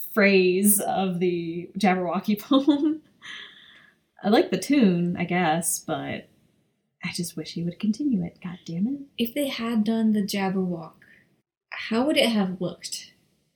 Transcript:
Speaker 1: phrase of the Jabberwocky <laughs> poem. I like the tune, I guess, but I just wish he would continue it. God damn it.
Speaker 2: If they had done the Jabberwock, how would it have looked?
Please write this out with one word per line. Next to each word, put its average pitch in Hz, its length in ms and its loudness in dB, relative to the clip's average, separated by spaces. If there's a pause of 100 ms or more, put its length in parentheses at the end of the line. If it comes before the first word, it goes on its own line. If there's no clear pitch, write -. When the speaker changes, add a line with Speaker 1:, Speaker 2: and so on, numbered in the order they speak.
(140)
Speaker 1:
phrase 196 640 4
of 185 400 -2
the 175 580 -2
Jabberwocky 185 580 0
<laughs> - 40 -2
poem. 285 600 2 (1200)
I 202 60 0
like 254 200 4
the 180 80 0
tune, 180 600 2
I 175 80 -4
guess, 175 540 0
but 139 480 -8 (800)
I 175 80 -6
just 175 220 -6
wish 156 180 -10
he 170 100 -6
would 175 160 -6
continue 220 440 0
it. - 200 -10
God 180 220 -10
damn 170 220 -2
it. 277 120 -4 (180)
Speaker 2:
If 233 180 -2
they 294 140 0
had 233 340 -2
done 226 300 2
the 208 120 2
Jabberwock, 185 680 -2 (800)
how 226 340 -2
would 311 120 0
it 233 120 4
have 190 320 0
looked? - 500 -8 (440)